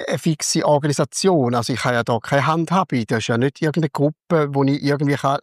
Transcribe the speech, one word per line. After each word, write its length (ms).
eine 100
fixe 480
Organisation. 880
Also 180
ich 140
habe 80
ja 80
da 160
keine 280
Handhabe. 600
Das 140
ist 80
ja 100
nicht 240
irgendeine 260
Gruppe, 600
die 260
ich 60
irgendwie 320
kann 280